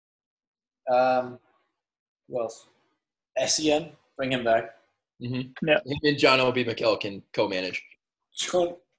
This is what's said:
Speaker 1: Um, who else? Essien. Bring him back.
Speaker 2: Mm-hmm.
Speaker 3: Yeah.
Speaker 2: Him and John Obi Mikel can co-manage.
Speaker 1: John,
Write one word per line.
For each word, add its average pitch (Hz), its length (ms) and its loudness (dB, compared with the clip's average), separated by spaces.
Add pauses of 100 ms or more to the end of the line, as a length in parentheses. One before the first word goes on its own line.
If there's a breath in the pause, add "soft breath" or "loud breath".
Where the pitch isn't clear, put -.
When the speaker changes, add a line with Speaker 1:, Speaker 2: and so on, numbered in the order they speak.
(920)
Speaker 1:
Um, 127 480 2 (880)
who 127 120 -6
else? - 260 -10 (720)
Essien. 151 500 0 (260)
Bring 135 160 -4
him 120 120 -2
back. 117 260 2 (520)
Speaker 2:
Mm-hmm. 127 440 -6
Speaker 3:
Yeah. 151 200 4
Speaker 2:
Him 143 160 -4
and 147 160 2
John 135 220 6
Obi 127 240 2
Mikel 113 320 0
can 98 260 -8 (100)
co-manage. 92 500 -2 (520)
Speaker 1:
John, 175 400 -2 (240)